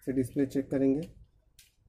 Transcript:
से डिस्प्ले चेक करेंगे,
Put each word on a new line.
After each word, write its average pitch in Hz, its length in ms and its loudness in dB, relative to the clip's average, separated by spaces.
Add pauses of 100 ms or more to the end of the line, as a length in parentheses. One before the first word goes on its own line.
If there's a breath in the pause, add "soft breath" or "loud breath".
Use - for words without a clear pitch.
से 131 60 -2
डिस्प्ले 135 320 0
चेक 139 260 -2
करेंगे, 135 360 2 (800)